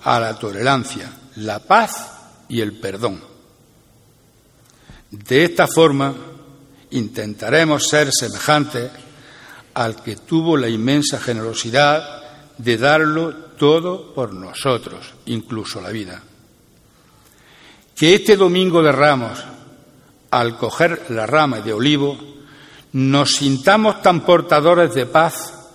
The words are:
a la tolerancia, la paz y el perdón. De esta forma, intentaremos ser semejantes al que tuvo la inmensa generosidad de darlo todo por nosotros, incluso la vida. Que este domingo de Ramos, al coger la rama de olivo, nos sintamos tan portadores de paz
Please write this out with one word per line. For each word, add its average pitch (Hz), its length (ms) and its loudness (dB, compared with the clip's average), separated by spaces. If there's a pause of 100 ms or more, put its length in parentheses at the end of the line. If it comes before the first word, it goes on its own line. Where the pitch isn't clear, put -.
a 123 180 0
la 110 180 -6
tolerancia, 117 720 -4 (240)
la 107 220 -8
paz - 540 0 (360)
y 117 120 -4
el 107 120 -4
perdón. 98 480 -8 (1900)
De 123 340 0
esta 175 220 2
forma, 139 480 2 (760)
intentaremos 117 1000 -2
ser 151 240 2
semejantes 123 800 -2 (840)
al 113 280 -4
que 107 140 -10
tuvo 160 400 0
la 123 120 0
inmensa 135 500 -2
generosidad 120 1040 -2 (360)
de 113 180 0
darlo 156 580 2 (240)
todo 165 560 0
por 113 200 -6
nosotros, 92 800 -6 (120)
incluso 110 540 -10
la 92 100 -12
vida. 101 320 -12 (1700)
Que 160 200 4
este 208 220 4
domingo 180 460 2
de 151 100 4
Ramos, 131 460 2 (920)
al 117 260 0
coger 165 540 -2
la 113 160 -4
rama 135 340 2
de 107 120 -6
olivo, 143 440 0 (760)
nos 135 400 2
sintamos 196 680 0
tan 180 180 4
portadores 165 760 4
de 127 120 -2
paz - 480 0 (200)